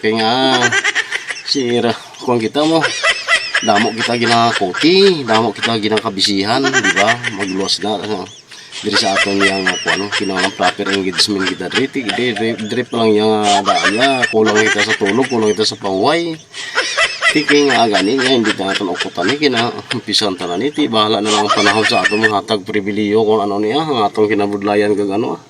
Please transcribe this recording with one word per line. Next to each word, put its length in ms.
Kaya 160
nga, 120
sira, 480
kung 200
kita 280
mo, 160
damo 320
kita 240
ginakoti, 1040
damo 320
kita 240
ginakabisihan, 880
di 320
ba? 160
Magluwas 400
na. 480
Diri 160
sa 240
aton 240
yang, 240
ah, 160
kung 160
ano, 160
kinahanglan 400
proper 400
engagement 560
kita 240
diri. 160
Ti-, 240
di, 120
di, 100
diri 160
pa 160
lang 140
yang, 160
ah, 240
daan 240
niya. 200
Kulang 240
kita 320
sa 80
tulog, 320
kulang 240
kita 160
sa 160
paway. 560
Ti, 160
kay 240
nga 220
gani, 260
nga 160
hindi 220
ta 160
naton 240
ukutan 340
ni, 140
kina-, 320
umpisan 460
ta 80
na 160
ni. 80
Ti, 180
bahala 320
na 140
lang 160
ang 80
panahon 320
sa 160
aton, 160
mga 180
hatag 240
pribiliyo 640
kung 160
ano 160
niya, 240
ang 240
atong 240
kinabudlayan 640
kag 160
ano, 260
ah. 140